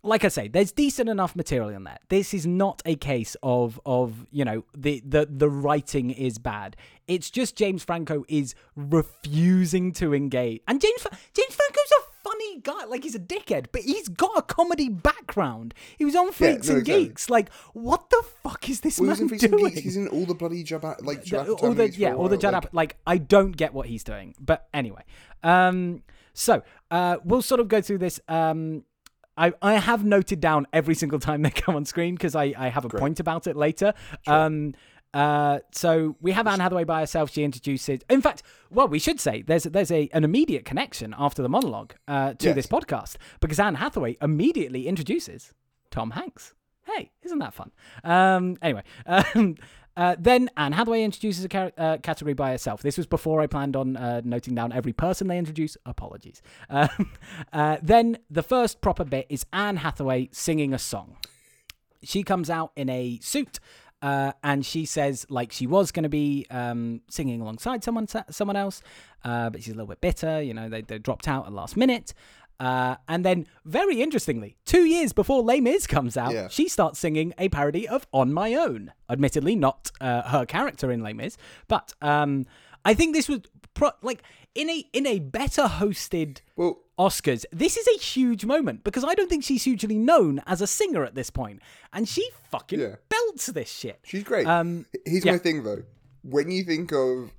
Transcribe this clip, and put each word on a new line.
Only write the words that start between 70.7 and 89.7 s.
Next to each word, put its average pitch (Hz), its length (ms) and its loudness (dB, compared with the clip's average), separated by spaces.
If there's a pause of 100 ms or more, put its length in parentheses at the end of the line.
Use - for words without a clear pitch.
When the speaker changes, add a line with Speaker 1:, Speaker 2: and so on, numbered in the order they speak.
Speaker 1:
they 110 160 -12
dropped 107 300 -6
out - 180 -4
at 104 60 -16
the 104 40 -12
last - 220 -8
minute. 247 360 0 (460)
Uh, 127 360 0 (120)
and 175 180 -2
then, 180 200 2 (200)
very 254 360 0
interestingly, 143 540 -2 (100)
two 349 200 8
years 320 280 2
before 254 300 2
Les 240 180 4
Mis 277 260 2
comes 123 300 0
out, 123 160 -2
Speaker 2:
Yeah. 98 140 -4
Speaker 1:
she 320 200 0
starts - 320 0
singing 160 380 0
a 190 120 0
parody 151 380 0
of 262 260 -2
On 135 200 4
My 208 220 0
Own. 117 380 -2 (160)
Admittedly, 139 460 2
not, 135 440 0
uh, 123 300 -2
her 127 160 2
character 139 460 -4
in 117 100 -2
Les 107 120 -8
Mis, 110 240 -10 (300)
but, - 340 -2
um, 147 440 2 (400)
I 214 100 6
think 320 200 2
this 302 140 2
was 262 120 -2 (320)
pro-, 285 180 2 (100)
like, 233 200 -6 (320)
in 302 160 -4
a, 330 140 -4 (100)
in 269 140 0
a 214 120 0
better 233 440 -2
hosted 170 760 -2 (160)
Speaker 2:
Well 175 240 0 (200)
Speaker 1:
Oscars, 151 520 2
this 262 260 0
is 453 100 2
a 440 120 6
huge 240 460 0
moment 233 380 0
because 240 200 -2
I 330 120 2
don't 403 140 2
think 302 140 -2
she's 262 200 0
hugely 220 340 0